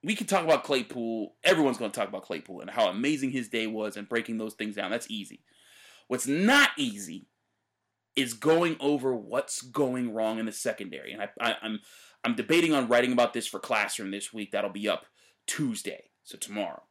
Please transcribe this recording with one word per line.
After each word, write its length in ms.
We 100
can 140
talk 160
about 180
Claypool. 800
Everyone's 360
gonna 120
talk 180
about 140
Claypool 380
and 100
how 160
amazing 460
his 160
day 180
was 300
and 120
breaking 300
those 160
things 220
down. 160
That's 180
easy. 300
What's 220
not 500
easy 480
is 180
going 460
over 340
what's 480
going 540
wrong 240
in 80
the 60
secondary. 600
And 100
I, 80
I, 220
I'm, 180
I'm 140
debating 380
on 120
writing 260
about 200
this 160
for 100
Classroom 540
this 200
week. 200
That'll 180
be 180
up 180
Tuesday, 640
so 160
tomorrow. 520